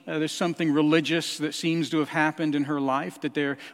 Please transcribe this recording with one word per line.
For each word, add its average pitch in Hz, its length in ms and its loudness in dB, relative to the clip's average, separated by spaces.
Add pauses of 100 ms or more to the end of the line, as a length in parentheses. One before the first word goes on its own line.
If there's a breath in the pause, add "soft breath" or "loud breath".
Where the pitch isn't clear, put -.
uh, 160 120 -4
there's 151 140 -2
something 170 380 0
religious 156 680 2
that 151 160 -4
seems 165 340 0
to 160 120 0
have 143 100 -2
happened 156 440 0
in 143 100 0
her 147 140 -2
life, 139 440 -2
that 151 100 -4
there 143 240 -2 (180 loud breath)